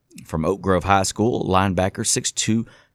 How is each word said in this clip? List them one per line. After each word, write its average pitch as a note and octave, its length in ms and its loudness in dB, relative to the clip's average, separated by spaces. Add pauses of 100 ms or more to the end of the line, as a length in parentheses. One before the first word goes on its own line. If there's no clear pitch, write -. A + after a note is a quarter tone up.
(260)
from D#2+ 200 -4
Oak G2 160 0
Grove F2+ 240 0
High G2 180 4
School, - 420 0
linebacker, F#2+ 640 0
six - 240 -2
two, A2 340 -2 (300)